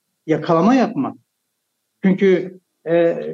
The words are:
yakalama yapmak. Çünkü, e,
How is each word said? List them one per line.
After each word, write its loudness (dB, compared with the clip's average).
yakalama 0
yapmak. -2
Çünkü, 0
e, 2